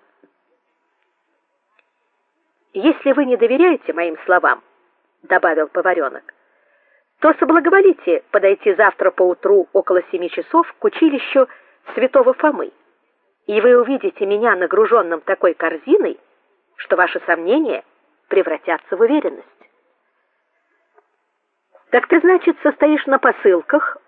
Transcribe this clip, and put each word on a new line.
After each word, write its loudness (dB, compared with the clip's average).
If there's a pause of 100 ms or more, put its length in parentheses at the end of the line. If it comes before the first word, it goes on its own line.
(2750)
"Если 0
вы 0
не 0
доверяете 0
моим -6
словам, — 0 (600)
добавил -2
поварёнок, — -6 (840)
то 4
соблаговолите 2
подойти 0
завтра 0
поутру 0
около 0
семи -6
часов -2
к -8
училищу 0 (460)
святого 2
Фомы, -4 (760)
и -2
вы 6
увидите -2
меня 0
нагружённым 0
такой -2
корзиной, -4 (580)
что -4
ваши -2
сомнения -2 (440)
превратятся -4
в 0
уверенность". -2 (2500)
"Так 0
ты, 0
значит, 0
состоишь -2
на -2
посылках -2